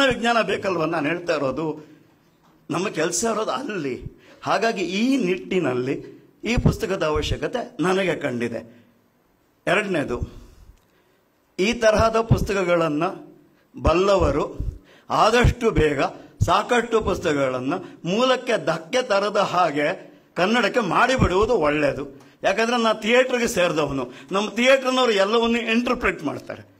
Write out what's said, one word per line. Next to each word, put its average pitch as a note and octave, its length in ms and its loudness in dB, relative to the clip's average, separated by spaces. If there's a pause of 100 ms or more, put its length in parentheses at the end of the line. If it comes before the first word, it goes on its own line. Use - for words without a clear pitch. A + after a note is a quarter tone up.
ವಿಜ್ಞಾನ A#3 340 0
ಬೇಕಲ್ವ F#3 420 -2
ನಾನು D#3+ 220 -2
ಹೇಳ್ತಾ E3+ 280 -2
ಇರೋದು? D3 520 -4 (840)
ನಮ್ಮ F3 180 -4
ಕೆಲಸ E3+ 360 -2
ಇರೋದು G#3+ 260 -2
ಅಲ್ಲಿ. C3+ 760 -8 (180)
ಹಾಗಾಗಿ F#3+ 420 0
ಈ A3 320 0
ನಿಟ್ಟಿನಲ್ಲಿ D#3+ 1080 -2 (200)
ಈ A#3 120 0
ಪುಸ್ತಕದ - 460 0
ಅವಶ್ಯಕತೆ D3+ 760 -4
ನನಗೆ F#3 340 0
ಕಂಡಿದೆ. A#2+ 720 -6 (840)
ಎರಡನೇದು, D#3 540 -2 (1400)
ಈ G#3 140 2
ತರಹದ A3+ 480 4
ಪುಸ್ತಕಗಳನ್ನ F3 840 0 (800)
ಬಲ್ಲವರು E3+ 760 2 (520)
ಆದಷ್ಟು A3+ 600 4
ಬೇಗ D3+ 320 2 (440)
ಸಾಕಷ್ಟು G#3+ 540 2
ಪುಸ್ತಕಗಳನ್ನ C#3+ 720 -2 (300)
ಮೂಲಕ್ಕೆ A3+ 640 0
ಧಕ್ಕೆ E3 360 -2
ತರದ G#3 340 0
ಹಾಗೆ E3 760 0 (220)
ಕನ್ನಡಕ್ಕೆ G#3 460 2
ಮಾಡಿಬಿಡುವುದು G#3+ 720 2
ಒಳ್ಳೆಯದು. D3 680 0 (180)
ಯಾಕಂದ್ರೆ A3+ 400 0
ನಾ A3 100 4
ಥಿಯೇಟರ್‌ಗೆ A#3+ 560 2
ಸೇರಿದವನು. D3+ 640 0 (200)
ನಮ್ಮ G3+ 180 0
ಥಿಯೇಟರ್‌ನವರು B3+ 640 2
ಎಲ್ಲವನ್ನೂ A3+ 460 2
interpret A3+ 640 0
ಮಾಡ್ತಾರೆ. A2+ 440 -8 (120)